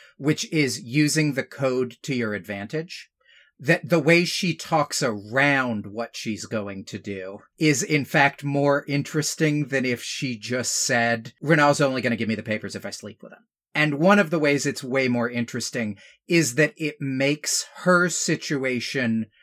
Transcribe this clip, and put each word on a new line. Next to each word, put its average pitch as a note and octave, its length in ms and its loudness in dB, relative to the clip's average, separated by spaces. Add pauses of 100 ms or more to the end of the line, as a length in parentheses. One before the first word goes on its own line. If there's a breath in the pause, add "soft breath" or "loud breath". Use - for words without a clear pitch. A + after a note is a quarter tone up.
(180 soft breath)
which D3+ 360 -2
is C3+ 280 0
using D3 520 0
the B2+ 100 -2
code B2+ 600 -2
to C#3+ 100 -4
your A2+ 220 -2
advantage. G#2 760 -10 (480 soft breath)
That D3+ 320 0
the E3+ 100 4
way E3+ 260 6
she E3+ 280 -2
talks - 480 -2
around A#2+ 840 0
what A2+ 280 -8
she's G#2+ 300 -6
going G2+ 400 -6
to G#2 140 -10
do G2 400 -10 (180)
is, D3+ 240 4
in D3+ 240 0
fact, C#3+ 380 2
more C#3+ 440 2
interesting D3 840 0
than C3 160 0
if A#2+ 180 -2
she B2+ 340 -6
just A#2 380 -4 (100)
said, A#2 460 0 (100)
"Renaud's D3 400 4
only C3 200 0
gonna A#2 160 0
give A2 100 -2
me A2 80 0
the G#2 80 -6
papers G#2 320 -6
if G2+ 100 -10
I G2+ 40 -10
sleep - 340 -14
with - 80 -20
him." - 140 -20 (280)
And D3+ 240 0
one G3 220 6
of E3+ 100 2
the E3 100 0
ways C#3+ 260 4
it's C#3 180 -4
way C3 240 2
more A#2+ 220 0
interesting A#2+ 680 -4 (300 soft breath)
is D3+ 280 2
that D3+ 220 2
it D3 220 -6
makes C#3 640 -2 (120)
her F3+ 320 4
situation B2+ 1160 -2 (140 soft breath)